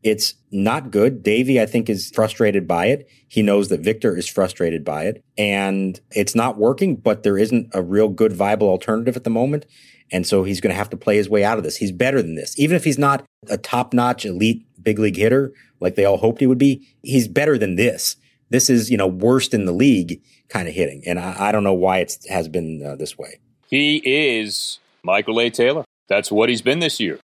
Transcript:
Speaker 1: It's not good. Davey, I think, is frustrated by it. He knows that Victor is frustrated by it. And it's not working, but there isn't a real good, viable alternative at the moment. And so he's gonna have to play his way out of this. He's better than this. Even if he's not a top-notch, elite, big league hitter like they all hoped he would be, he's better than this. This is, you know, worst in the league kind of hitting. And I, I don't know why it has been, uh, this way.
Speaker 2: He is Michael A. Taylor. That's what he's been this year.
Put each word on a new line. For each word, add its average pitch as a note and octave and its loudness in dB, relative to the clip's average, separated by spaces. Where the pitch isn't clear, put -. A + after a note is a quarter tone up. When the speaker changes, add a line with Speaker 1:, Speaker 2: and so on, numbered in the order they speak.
Speaker 1:
It's G#2+ 0
not A2 -2
good. G#2+ 2
Davey, B2+ 2
I A2 4
think, A2 -2
is G2+ -4
frustrated G#2 0
by F2 0
it. C#3 0
He - -2
knows G2+ 2
that F2 -2
Victor G#2+ 0
is F2 -6
frustrated E2+ -2
by D2+ -6
it. - -6
And G2 -2
it's G2+ -2
not A2+ 0
working, C3+ 2
but G#2+ 0
there G2+ 2
isn't A2 0
a F#2+ -2
real G2+ 2
good, G2+ 0
viable G2+ 2
alternative A2+ -2
at B2 -12
the A#2+ -2
moment. C3+ -2
And F#2 -2
so G2 2
he's G2 -4
gonna F#2+ 0
have G2+ -6
to F2+ -10
play G#2 0
his G2+ 0
way G#2 2
out G#2+ 2
of G2+ -4
this. D2+ -8
He's G2+ -4
better B2 0
than E2 -4
this. - -10
Even D#3 2
if - 0
he's C3+ 0
not C#3 2
a - -4
top-notch, B2 -2
elite, G#2+ 0
big G#2 0
league G#2 0
hitter B2 2
like F#2 -2
they G2+ 4
all G2 4
hoped A#2 0
he C#3 4
would B2+ 4
be, C3+ 2
he's C3 0
better C#3 0
than G2 -2
this. - -2
This - 2
is, A#2+ 2
you A#2 2
know, G2 2
worst A2+ 0
in G#2 0
the F2+ -2
league F#2+ 2
kind F2+ -6
of D2+ -10
hitting. C#2+ -4
And F2 -2
I, F#2 -4
I G#2+ 0
don't G#2 0
know G2 2
why F#2 2
it F2 -4
has F2 -4
been, D#2+ -8
uh, C#2+ -10
this D2 -10
way. - -18
Speaker 2:
He D3 0
is B2+ -2
Michael G#2+ 0
A. A#2+ 2
Taylor. B2+ 0
That's G2+ 0
what A2 2
he's A2+ -2
been C#3+ 0
this D#3+ -4
year. E2+ -4